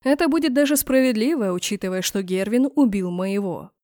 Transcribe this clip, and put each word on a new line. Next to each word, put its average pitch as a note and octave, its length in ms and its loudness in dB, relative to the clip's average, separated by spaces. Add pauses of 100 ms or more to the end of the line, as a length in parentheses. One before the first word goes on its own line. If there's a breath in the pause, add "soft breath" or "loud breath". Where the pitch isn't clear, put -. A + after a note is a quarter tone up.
"Это D4 240 2
будет D4+ 240 0
даже C#4+ 240 2
справедливо, B3+ 760 0
учитывая, F#3 500 -4
что G3 200 -4
Гервин G3+ 520 0
убил G3 360 2
моего". F#3+ 600 -4 (120)